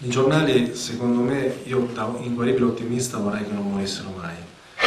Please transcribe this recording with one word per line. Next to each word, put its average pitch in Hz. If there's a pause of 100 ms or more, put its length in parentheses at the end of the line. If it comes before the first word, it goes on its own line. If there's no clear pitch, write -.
i 127
giornali, 139
secondo 120
me, 131
io 127
da 113
inguaribile 120
ottimista 120
vorrei 104
che 104
non 101
morissero 98
mai. 85 (520)